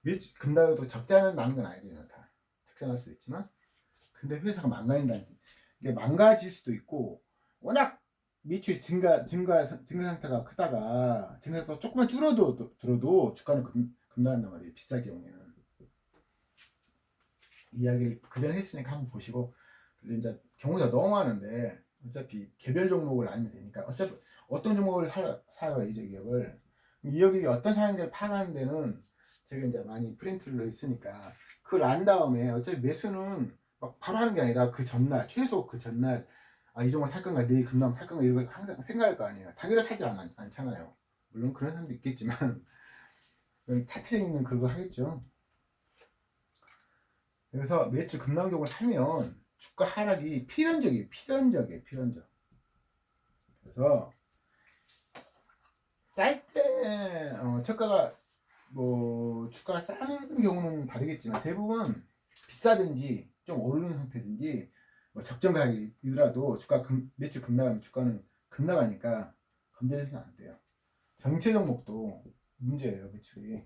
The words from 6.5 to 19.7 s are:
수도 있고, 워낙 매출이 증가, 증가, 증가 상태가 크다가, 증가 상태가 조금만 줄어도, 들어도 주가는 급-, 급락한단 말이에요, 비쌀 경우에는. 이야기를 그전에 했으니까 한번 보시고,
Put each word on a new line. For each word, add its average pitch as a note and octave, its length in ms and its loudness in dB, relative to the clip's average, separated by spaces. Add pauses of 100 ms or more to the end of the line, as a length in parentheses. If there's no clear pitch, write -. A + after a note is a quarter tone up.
수도 - 220 -8
있고, G#2+ 500 -8 (380)
워낙 B3 420 2 (380)
매출이 E3+ 400 -4
증가, E3+ 460 4
증가, F3 400 4 (180)
증가 F3+ 200 -4
상태가 C3+ 400 -2
크다가, A#2 1000 0
증가 E3 160 -4
상태가 D#3 220 -8
조금만 A#3+ 280 2
줄어도, A3+ 680 2
들어도 B2 560 4
주가는 C#3 300 0
급-, A#2+ 300 -2 (140)
급락한단 B2 420 0
말이에요, E2+ 220 -16
비쌀 A#2+ 320 -6
경우에는. - 340 -14 (2250)
이야기를 A#2+ 500 0
그전에 D3+ 320 -4
했으니까 D3 380 -6
한번 C#3 180 -8
보시고, A#2 420 -8 (480)